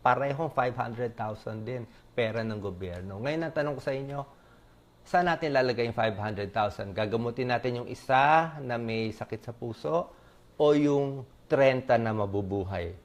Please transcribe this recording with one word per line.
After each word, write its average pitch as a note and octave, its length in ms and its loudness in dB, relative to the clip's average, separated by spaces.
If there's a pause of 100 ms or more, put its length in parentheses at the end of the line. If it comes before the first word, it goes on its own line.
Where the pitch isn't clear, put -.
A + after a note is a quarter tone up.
Parehong C#3 480 0
five B2+ 240 0
hundred A#2 400 -6
thousand A2 480 -8
din, A#2+ 240 -8 (320)
pera A2+ 240 0
ng A2 160 -4
gobyerno. F#2+ 640 -8
Ngayon, D3+ 240 -2
ang D#3+ 80 -6
tanong D3 240 -2
ko B2+ 80 -12
sa C#3 80 -4
inyo, C#3 280 -6 (840)
saan F3+ 240 2
natin D#3+ 240 0
lalagay B2 380 2
yung A2+ 80 -4
five A2 180 2
hundred G2+ 320 -4
thousand? G2+ 480 -2
Gagamutin A#2 560 -2
natin A#2+ 320 -2
yung - 60 -12
isa D3+ 720 4
na A#2+ 160 -2
may A2+ 320 -2
sakit A2 320 -10
sa A#2 80 -10
puso D3 560 -4 (480)
o D#3 160 4
yung C#3+ 480 2 (300)
trenta C3 500 6
na A2 160 0
mabubuhay? F#2+ 880 -2